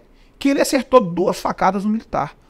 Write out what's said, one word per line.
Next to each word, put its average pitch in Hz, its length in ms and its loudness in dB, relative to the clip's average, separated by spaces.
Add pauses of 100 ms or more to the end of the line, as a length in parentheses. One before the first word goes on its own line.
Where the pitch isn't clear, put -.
(400)
que 277 100 0
ele 277 120 2
acertou 254 400 2
duas 185 380 -2
facadas 190 440 -2
no 214 80 -2
militar. 151 440 -4 (140)